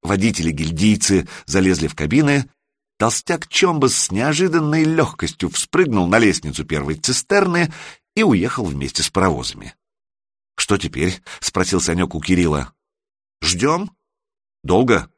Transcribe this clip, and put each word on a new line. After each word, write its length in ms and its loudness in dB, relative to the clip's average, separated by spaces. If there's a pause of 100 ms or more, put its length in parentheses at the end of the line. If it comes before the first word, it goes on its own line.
Водители-гильдийцы 1200 0 (180)
залезли 420 0
в 80 -6
кабины, 540 0 (480)
толстяк 500 -2
Чомбас 480 2
с 160 -2
неожиданной 720 2
лёгкостью 640 0
вспрыгнул 580 0
на 120 4
лестницу 460 0
первой 300 -4
цистерны 800 0 (420)
и 80 2
уехал 420 0
вместе 360 -6
с 80 -2
паровозами. 680 -2 (800)
«Что 220 -2
теперь?» — 440 -4 (180)
спросил 420 -2
Санёк 340 -2
у 60 -6
Кирилла. 520 0 (680)
«Ждём». 500 -2 (720)
«Долго?» 540 2